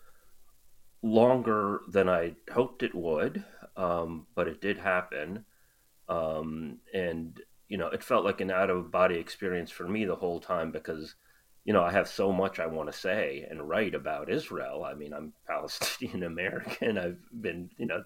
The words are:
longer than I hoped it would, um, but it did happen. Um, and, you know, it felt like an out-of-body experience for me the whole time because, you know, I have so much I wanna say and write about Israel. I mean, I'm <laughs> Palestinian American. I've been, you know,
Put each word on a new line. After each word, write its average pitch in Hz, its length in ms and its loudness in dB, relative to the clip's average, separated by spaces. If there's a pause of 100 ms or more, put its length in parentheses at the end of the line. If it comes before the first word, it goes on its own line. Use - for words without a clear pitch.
(1000)
longer 113 840 6
than 95 200 6
I 85 280 4 (160)
hoped - 320 0
it - 100 0
would, 85 500 0 (340)
um, 85 580 -2
but 87 120 2
it 80 140 -8
did 101 160 0
happen. 95 680 -2 (640)
Um, 80 720 -2 (160)
and, 82 480 -4 (260)
you 101 100 -6
know, 85 100 -2
it - 160 -6
felt 107 220 2
like 101 160 0
an 95 100 -2
out-of-body 92 640 4
experience 87 560 -4
for 87 160 -10
me 107 180 0
the 87 100 0
whole 85 240 -2
time 82 320 -2
because, 78 440 -8 (500)
you 107 80 4
know, 92 100 8
I 87 80 2
have 95 160 4
so 98 240 2
much 95 280 2
I 82 60 -2
wanna 78 280 -4
say 78 540 -2
and 76 220 -8
write 92 240 2
about 73 380 -4
Israel. 71 520 -4
I 69 120 -6
mean, 73 180 -10
I'm 78 260 -10
<laughs> - 80 -20
Palestinian 87 760 -4
American. 90 720 -2
I've 90 220 -2 (220)
been, 90 360 -6
you - 80 -4
know, 82 200 -2